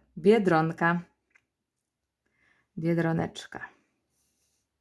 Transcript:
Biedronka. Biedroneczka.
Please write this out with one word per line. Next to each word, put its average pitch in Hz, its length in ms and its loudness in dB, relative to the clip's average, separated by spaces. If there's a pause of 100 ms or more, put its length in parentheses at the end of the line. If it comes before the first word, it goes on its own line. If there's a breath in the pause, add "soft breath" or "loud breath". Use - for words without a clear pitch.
(180)
Biedronka. 170 840 2 (1800)
Biedroneczka. 165 920 -4 (1120)